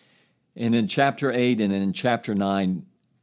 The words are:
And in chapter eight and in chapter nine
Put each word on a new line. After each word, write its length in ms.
And 180
in 140
chapter 460
eight 280
and 120
in 200
chapter 400
nine 540